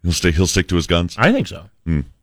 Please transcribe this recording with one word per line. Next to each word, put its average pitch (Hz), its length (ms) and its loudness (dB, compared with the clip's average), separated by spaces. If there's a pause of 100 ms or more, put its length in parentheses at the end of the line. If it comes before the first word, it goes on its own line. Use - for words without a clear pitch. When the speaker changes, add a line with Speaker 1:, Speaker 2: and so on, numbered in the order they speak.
Speaker 1:
He'll 85 100 0
stay, 87 200 0
he'll 90 140 2
stick 92 220 0
to 90 80 0
his 82 100 0
guns? 87 320 0
Speaker 2:
I 131 120 4
think - 160 0
so. 80 220 -16 (160)
Speaker 1:
Hmm. 80 160 0 (220)